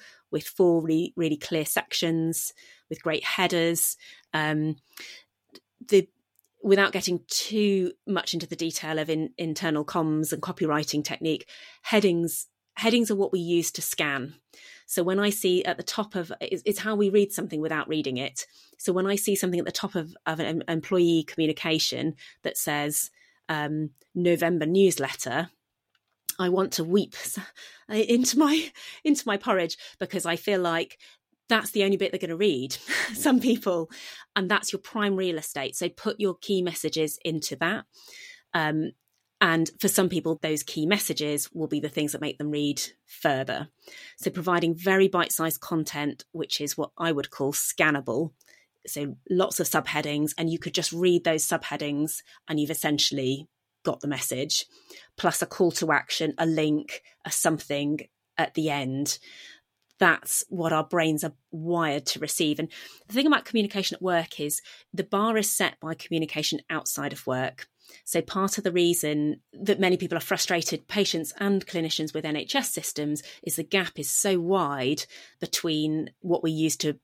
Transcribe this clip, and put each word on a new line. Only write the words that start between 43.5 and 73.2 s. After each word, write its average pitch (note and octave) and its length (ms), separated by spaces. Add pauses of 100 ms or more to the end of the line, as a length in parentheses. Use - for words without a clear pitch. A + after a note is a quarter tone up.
So - 120
providing E3+ 460
very F#3+ 320
bite-sized E3 520
content, D3 720
which - 300
is D3 160
what D#3 180
I E3 160
would C#3+ 200
call C#3 200
scannable. D3 840 (520)
So D3 300 (140)
lots F#3+ 300
of E3 80
subheadings, D3 680
and E3 120
you E3 100
could - 160
just - 160
read F3 320
those D#3+ 220
subheadings D3+ 760 (260)
and D3+ 120
you've D3 100
essentially C#3+ 800 (360)
got - 180
the C#3+ 60
message, C3+ 600 (500)
plus - 240
a F3 60
call F3 240
to D#3+ 200
action, D3+ 460
a E3 80
link, D#3 560 (240)
a D#3+ 60
something D3 680 (380)
at D#3+ 160
the D#3 160
end. C#3 480 (840)
That's - 500
what E3 220
our D#3 120
brains D#3+ 400
are D#3 100 (180)
wired D#3+ 560
to - 120
receive. D3+ 400
And D#3 100 (380)
the G3+ 60
thing C4+ 140
about - 180
communication G3+ 500
at - 80
work E3+ 360
is D3 220 (320)
the F3+ 100
bar G#3+ 340
is G#3 120
set - 300
by D#3+ 160
communication D#3 640 (100)
outside C#3+ 440
of - 120
work. B2+ 420 (380)
So E3+ 160
part F#3+ 360
of G3 60
the F#3 80
reason D#3 720 (120)
that G3 260
many F#3 180
people F3 200
are D#3+ 40
frustrated, - 640
patients F3+ 520
and G3 260
clinicians D#3+ 480
with D#3 120
N D#3 100
H - 200
S C#4 140
systems, D3+ 520 (220)